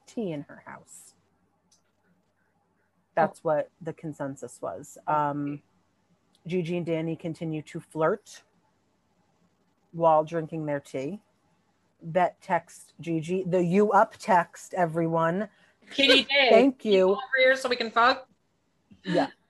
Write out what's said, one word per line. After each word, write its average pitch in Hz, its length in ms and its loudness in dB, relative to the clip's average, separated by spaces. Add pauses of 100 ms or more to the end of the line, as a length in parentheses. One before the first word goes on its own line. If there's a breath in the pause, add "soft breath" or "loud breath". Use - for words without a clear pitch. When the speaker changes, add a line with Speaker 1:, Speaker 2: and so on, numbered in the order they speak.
Speaker 1:
tea 202 240 -8
in 143 120 -8
her - 220 -20
house. - 500 -20 (2000)
That's 156 280 -2
what 151 260 -2 (120)
the 160 100 -10
consensus 139 720 -12
was. 131 360 -12 (100)
Um, 147 540 -2 (840)
Gigi 175 300 -4
and 165 80 -6
Danny 160 320 -4
continue 160 460 -8
to - 180 -14
flirt - 640 -4 (1500)
while 160 320 4
drinking 160 440 -6
their 143 120 -4
tea. 139 400 -10 (840)
Bette 170 400 -2
texts - 600 -6
Gigi, 165 440 -4
the 180 160 0
"You 202 300 2
up" 202 260 4
text, - 560 -2
everyone. 165 760 -2 (420 soft breath)
Speaker 2:
Kitty 262 320 4
Speaker 1:
<laughs> - 60 -8
Speaker 2:
Day, 277 200 2
Speaker 1:
Thank 247 300 6
Speaker 2:
"Can 214 140 -2
Speaker 1:
you. 190 140 6
Speaker 2:
come 196 80 4
over - 60 -8 (180)
here 262 180 6
so 262 100 -4
we 247 80 -2
can 226 160 -6
fuck?" 247 340 2 (760)
Speaker 1:
Yeah. 165 240 0 (220)